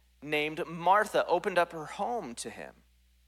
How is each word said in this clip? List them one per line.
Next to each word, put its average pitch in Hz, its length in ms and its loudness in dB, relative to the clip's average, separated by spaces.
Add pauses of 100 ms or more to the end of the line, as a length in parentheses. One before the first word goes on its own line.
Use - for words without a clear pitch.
(220)
named 151 460 -2
Martha 175 600 4
opened 175 300 2
up 170 140 4
her 160 140 -8
home 202 500 -4
to - 140 -8
him. 78 240 -12 (540)